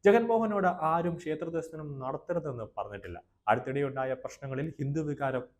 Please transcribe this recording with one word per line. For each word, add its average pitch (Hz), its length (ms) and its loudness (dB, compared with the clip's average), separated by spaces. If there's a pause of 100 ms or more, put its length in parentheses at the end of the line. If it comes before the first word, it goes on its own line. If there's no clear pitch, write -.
ജഗൻമോഹനോട് 220 600 6
ആരും 170 480 2
ക്ഷേത്ര 156 300 -4
ദർശനം 156 540 -6
നടത്തരുതെന്ന് 139 640 -4 (140)
പറഞ്ഞിട്ടില്ല. 98 460 -8 (240)
അടുത്തിടെ 131 320 2
ഉണ്ടായ 131 340 -2
പ്രശ്നങ്ങളിൽ 135 680 -6
ഹിന്ദു 143 220 -2
വികാരം 139 400 -2 (180)